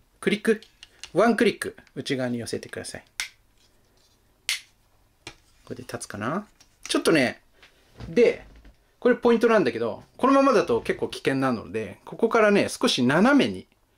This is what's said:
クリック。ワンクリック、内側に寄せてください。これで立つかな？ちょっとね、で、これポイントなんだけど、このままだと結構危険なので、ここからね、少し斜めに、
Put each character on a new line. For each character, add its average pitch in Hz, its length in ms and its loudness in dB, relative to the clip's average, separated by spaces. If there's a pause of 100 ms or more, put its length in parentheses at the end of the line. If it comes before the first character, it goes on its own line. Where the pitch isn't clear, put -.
(200)
ク - 100 -4
リ 202 80 0
ッ - 40 -14
ク。 214 200 0 (520)
ワ 190 140 4
ン 233 80 4
ク 233 80 2
リ 196 120 2
ッ - 40 -20
ク、 - 160 -10 (180)
内 139 220 -6
側 127 140 -4
に 120 100 -4
寄 110 80 -8
せ 113 120 -6
て - 100 -14
く - 100 -12
だ - 60 -12
さ - 120 -14
い。 - 60 -18 (2500)
こ - 60 -18
れ 127 40 -10
で - 80 -14
立 - 160 -12
つ - 80 -14
か 104 100 -14
な？ 143 300 -6 (400)
ち - 80 -2
ょ 311 40 -2
っ - 40 -4
と 214 80 2
ね、 131 300 0 (680)
で、 208 400 2 (540)
こ - 80 2
れ - 60 4
ポ 240 180 2
イ - 20 6
ン 226 40 0
ト 233 80 4
な 220 120 6
ん 165 60 2
だ 123 80 0
け - 60 -8
ど、 110 260 -6 (100)
こ - 120 0
の 269 60 4
ま 269 80 6
ま 277 120 4
だ 190 100 4
と 117 180 0
結 - 200 -6
構 110 80 -4
危 - 100 -12
険 139 160 -2
な 135 160 -2
の 90 220 -8
で、 104 320 -10
こ - 100 -16
こ 226 140 0
か 233 100 2
ら 214 100 4
ね、 160 200 2
少 - 180 -2
し - 160 0
斜 180 440 4
め 101 40 -6
に、 92 160 -14 (300)